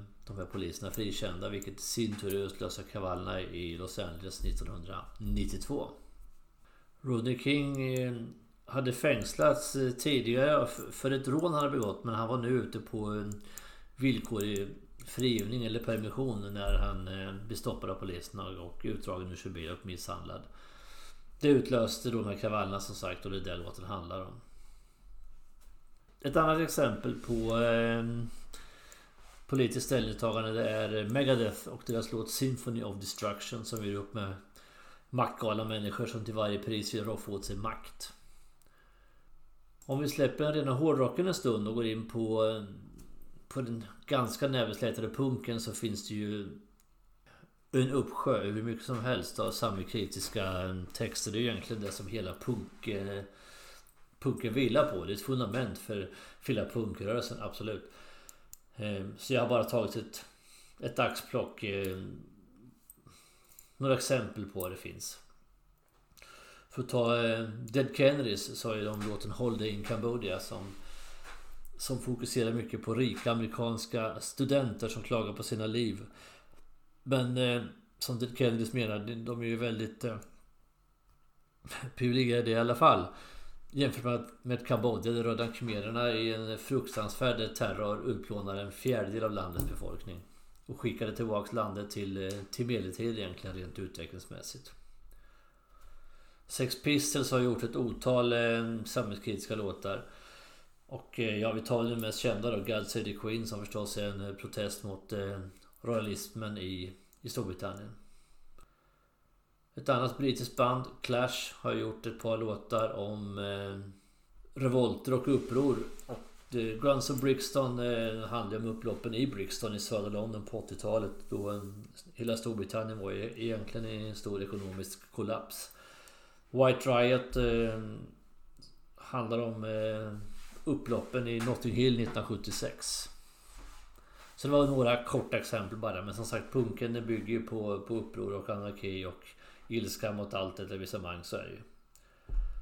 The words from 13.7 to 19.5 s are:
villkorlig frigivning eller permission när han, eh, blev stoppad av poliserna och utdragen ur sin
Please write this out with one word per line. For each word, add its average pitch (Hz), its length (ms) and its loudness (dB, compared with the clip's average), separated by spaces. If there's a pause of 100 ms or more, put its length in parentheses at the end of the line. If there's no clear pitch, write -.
villkorlig 104 800 2 (300)
frigivning 117 600 2
eller 113 140 -2
permission 107 720 -2
när 101 240 6
han, 98 300 2
eh, 98 260 -4 (140)
blev 110 80 -4
stoppad 101 340 -2
av 95 60 -2
poliserna 92 520 -6
och 87 360 -8
utdragen 92 480 -4
ur 87 40 -8
sin 92 180 -8